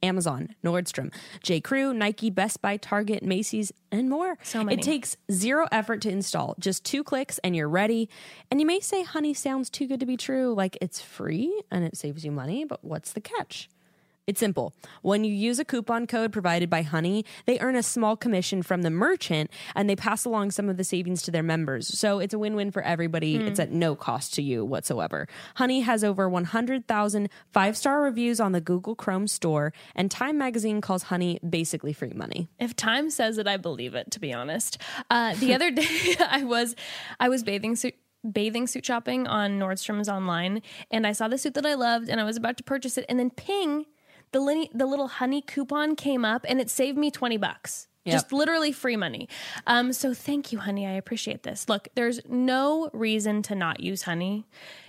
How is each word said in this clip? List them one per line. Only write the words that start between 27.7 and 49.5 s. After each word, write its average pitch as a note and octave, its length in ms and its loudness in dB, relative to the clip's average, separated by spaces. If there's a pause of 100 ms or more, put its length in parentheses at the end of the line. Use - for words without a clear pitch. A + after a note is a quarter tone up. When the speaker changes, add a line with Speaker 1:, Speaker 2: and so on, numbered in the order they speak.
Speaker 1:
reviews A#3+ 380 2
on G3+ 120 4
the F3 100 4
Google F3+ 340 0
Chrome G3 320 -2
store, D3+ 460 2 (200)
and F#3+ 160 2
Time D4 300 0
Magazine A3 420 0
calls F#3 220 0
Honey F3+ 440 0
basically E3 460 -2
free - 220 -6
money. - 320 -6 (120)
Speaker 2:
If A#3+ 160 -4
Time C4 360 0
says A3 260 0
it, G#3 100 0
I G3+ 100 0
believe B2+ 360 -4
it, - 160 -6
to - 100 -6
be C#3 140 -4
honest. C#3+ 460 -4 (280)
Uh, A#3 280 4
the B3 180 4
other D4+ 180 4
<laughs> B3+ 100 2
day, E4 340 2 (120)
I C#4 160 2
was, A#3 320 0 (440)
I B3 100 6
was B3+ 140 2
bathing G#3 320 0
suit, B3 180 -2 (360)
bathing A3 360 0
suit B3 220 -6
shopping B3 400 -2
on G3+ 320 0
Nordstrom's G3 500 -2
online, F#3+ 540 -2 (260)
and A3+ 160 0
I G#3 60 2
saw A3 160 -2
the B3+ 100 0
suit C#4 160 -2
that D4 140 -2
I D4 80 2
loved, A#3 340 2
and A#3 100 0
I A3 40 2
was A3 140 -2
about A#3 200 -2
to - 60 -14
purchase C4 340 -4
it, B3+ 100 -4
and B3 120 2
then B3 100 2
ping, D4+ 560 -2 (460)
the C4+ 100 2
li-, D4+ 320 2
the C4 120 2
little C4+ 220 0
Honey C4+ 340 0
coupon D4 540 0
came C4 300 0
up, A3+ 240 0
and B3+ 100 4
it B3+ 100 0
saved C4+ 280 0
me D4 120 2
twenty A#3+ 280 -2
bucks. - 500 -6 (160)
Speaker 1:
Yep. - 100 0
Speaker 2:
Just D#3+ 200 2
literally D#4 400 2
free A#3+ 240 -2
money. E3+ 320 -4 (360)